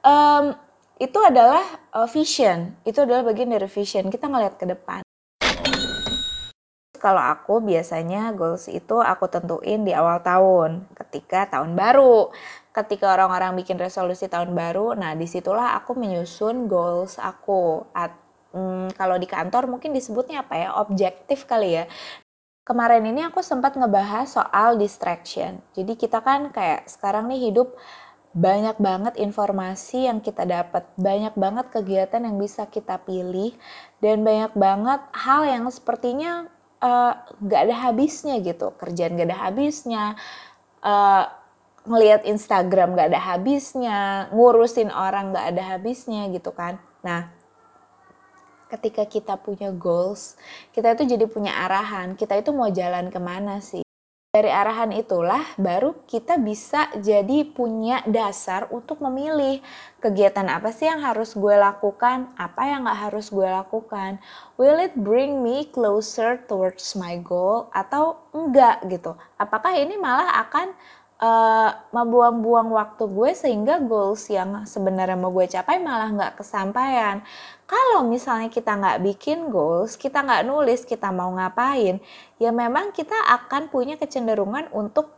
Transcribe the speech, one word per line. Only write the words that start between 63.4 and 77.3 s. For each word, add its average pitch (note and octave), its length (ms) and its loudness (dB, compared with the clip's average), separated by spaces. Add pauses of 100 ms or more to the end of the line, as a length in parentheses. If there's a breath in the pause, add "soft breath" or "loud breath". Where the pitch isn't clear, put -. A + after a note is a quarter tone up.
lakukan. F#3+ 720 -6 (400 loud breath)
Will D4 240 6
it F4+ 160 -2
bring B3+ 480 0
me C#4+ 240 -2
closer A3+ 800 0
towards F#3 480 -4
my F3 240 -8
goal F#3 560 -2
atau D4+ 400 -2 (160)
enggak C4+ 560 4
gitu? E3+ 240 -8 (240 loud breath)
Apakah G#3+ 400 -2
ini D#4 180 -2
malah C#4+ 480 0
akan, F#4 300 -4 (420 loud breath)
eh, A3+ 560 4 (240)
membuang-buang A#3 800 4
waktu G#3+ 320 -2
gue G#3+ 240 2
sehingga C#4 480 0
goals G#3+ 480 0
yang G3+ 400 -4
sebenarnya F#3 480 -2
mau F3+ 160 -2
gue F#3 160 2
capai F#3 320 -2
malah A#3 320 -4
nggak G3+ 320 -4
kesampaian? G#3 800 -2 (420 loud breath)